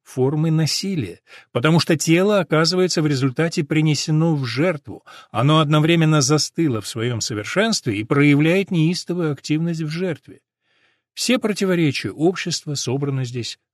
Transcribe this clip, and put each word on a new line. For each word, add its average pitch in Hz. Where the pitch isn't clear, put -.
формы 151
насилия, 156
потому 156
что 170
тело 190
оказывается 170
в 151
результате 147
принесено 156
в 135
жертву, 120
оно 147
одновременно 156
застыло 143
в -
своем 113
совершенстве 117
и 107
проявляет 147
неистовую 170
активность 160
в 151
жертве. 160
Все -
противоречия 175
общества 156
собраны 135
здесь 120